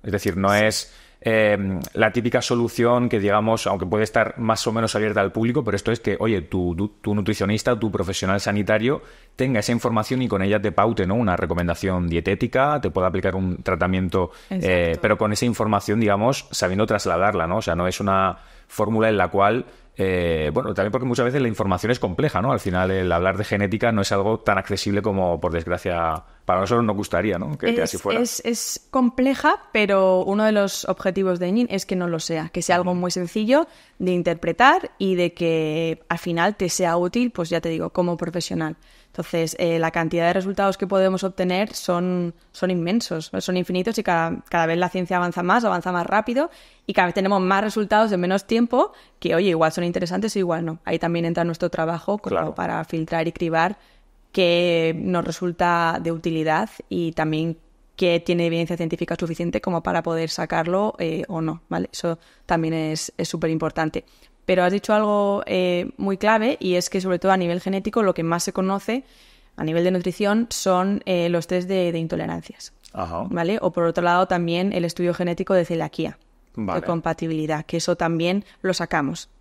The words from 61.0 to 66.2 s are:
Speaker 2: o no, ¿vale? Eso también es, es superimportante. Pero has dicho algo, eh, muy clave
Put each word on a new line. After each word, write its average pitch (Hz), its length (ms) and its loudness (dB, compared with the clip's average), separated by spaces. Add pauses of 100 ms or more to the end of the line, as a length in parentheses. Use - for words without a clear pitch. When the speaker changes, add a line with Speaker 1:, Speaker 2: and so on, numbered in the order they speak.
Speaker 2:
o 165 100 -4
no, 160 300 -4
¿vale? 170 240 -2
Eso 165 260 -4 (260)
también 165 280 0
es, 156 440 -4
es 165 120 -4
superimportante. 160 720 -2 (420)
Pero 180 180 4
has 180 80 4
dicho 202 220 0
algo, 208 540 2
eh, 180 500 0
muy 196 200 -2
clave 220 420 2